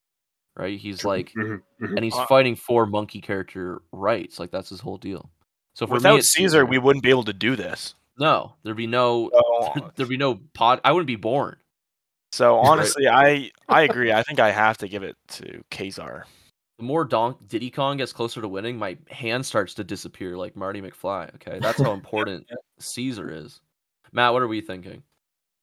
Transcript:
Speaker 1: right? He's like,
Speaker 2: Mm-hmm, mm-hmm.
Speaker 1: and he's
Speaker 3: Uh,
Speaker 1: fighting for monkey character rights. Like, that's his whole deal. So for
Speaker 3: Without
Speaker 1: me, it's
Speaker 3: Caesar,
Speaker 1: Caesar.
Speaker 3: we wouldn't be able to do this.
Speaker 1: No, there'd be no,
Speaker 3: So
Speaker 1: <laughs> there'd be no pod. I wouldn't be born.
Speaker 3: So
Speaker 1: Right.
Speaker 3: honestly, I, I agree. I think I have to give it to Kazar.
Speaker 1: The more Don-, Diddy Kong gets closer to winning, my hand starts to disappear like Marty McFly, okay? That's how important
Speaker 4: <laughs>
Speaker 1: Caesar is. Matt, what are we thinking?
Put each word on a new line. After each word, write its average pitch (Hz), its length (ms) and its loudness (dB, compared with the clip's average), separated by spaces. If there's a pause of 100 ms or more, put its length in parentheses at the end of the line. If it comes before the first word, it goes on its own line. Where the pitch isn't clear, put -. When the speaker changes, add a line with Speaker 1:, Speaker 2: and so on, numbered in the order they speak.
(560)
Speaker 1:
right? 98 220 -8
He's 101 260 -10
like, 95 320 -4
Speaker 2:
Mm-hmm, 110 480 -10
mm-hmm. 190 120 -6
Speaker 1:
and 113 80 -2
he's 113 100 -4
Speaker 3:
Uh, 123 120 -4
Speaker 1:
fighting 131 280 4
for 117 320 0
monkey 104 340 -6
character 92 720 -10
rights. 95 480 -4
Like, 87 140 -12
that's 95 160 -8
his 92 120 -16
whole 95 180 -10
deal. 95 300 -12 (460)
So 117 140 -6
for - 60 0
Speaker 3:
Without 185 180 8
Speaker 1:
me, 220 80 8
it's - 80 2
Speaker 3:
Caesar, 165 320 4
Speaker 1:
Caesar. 127 60 6
Speaker 3:
we 127 120 2
wouldn't 135 240 4
be 127 80 6
able 127 140 4
to 104 80 -4
do 104 240 -2
this. 87 380 -10 (240)
Speaker 1:
No, 131 440 0
there'd 107 140 -8
be 117 100 -6
no, 120 440 0 (440)
Speaker 3:
So 147 180 -8
Speaker 1:
<laughs> - 40 -20
there'd 127 120 -4
be 127 80 -4
no 131 200 -2 (180)
pod. 123 300 4
I 139 80 6
wouldn't 170 160 0
be 120 80 -4
born. 113 400 -4 (760)
Speaker 3:
So 120 260 6
Speaker 1:
Right. 123 100 6
Speaker 3:
honestly, 147 400 4
I, 139 420 4 (180)
I 147 140 6
agree. 120 300 2
I 107 100 4
think 143 160 -4
I 110 140 6
have 110 260 2
to 104 100 -10
give 98 140 -10
it 90 140 -12 (120)
to - 440 -18
Kazar. 85 520 -12 (540)
Speaker 1:
The 117 60 -12
more 156 200 -2
Don-, 123 300 -2 (140)
Diddy 117 220 -6
Kong 139 260 -4
gets 131 160 -6
closer 117 280 -8
to 107 80 -8
winning, 107 300 -8
my 95 180 -8 (140)
hand 120 340 -6
starts 104 300 -4
to 104 100 -8
disappear 90 520 -12
like 90 200 -10
Marty 98 240 -10
McFly, 95 540 -8
okay? 92 260 -14
That's 110 220 -2
how 120 100 2
important 101 540 -8 (160)
Speaker 4:
<laughs> - 160 -20
Speaker 1:
Caesar 117 520 -10
is. 78 300 -16 (520)
Matt, 120 200 2
what 127 100 0
are 120 60 0
we 110 120 -4
thinking? 92 420 -14 (600)